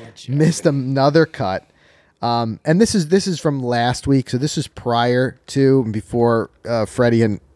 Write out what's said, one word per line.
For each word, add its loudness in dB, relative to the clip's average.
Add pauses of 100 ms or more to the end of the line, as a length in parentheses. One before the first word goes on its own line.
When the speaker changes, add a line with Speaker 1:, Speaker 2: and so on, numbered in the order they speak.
(160)
Speaker 1:
Justin. -6
Speaker 2:
Missed 2
another 2
cut. -6 (520)
Um, -2
and 2
this 2
is, 0
this 2
is -4
from -4
last -2
week, 0
so -2
this -4
is -4
prior -2
to 2
and -6
before, 0 (140)
uh, -2
Freddie, 2
and 0 (160)